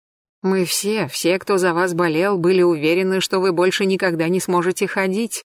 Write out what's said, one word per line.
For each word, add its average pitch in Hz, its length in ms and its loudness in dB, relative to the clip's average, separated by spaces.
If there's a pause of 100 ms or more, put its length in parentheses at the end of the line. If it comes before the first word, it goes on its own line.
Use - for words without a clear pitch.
(420)
Мы 190 240 0
все, 202 420 -4
все, 170 320 0
кто 202 180 0
за 180 160 2
вас 175 200 0
болел, 175 440 0
были 180 240 2
уверены, 175 600 2
что 190 180 -2
вы 190 120 2
больше 180 340 0
никогда 175 440 0
не 185 100 0
сможете 180 480 -2
ходить, 196 560 -4 (160)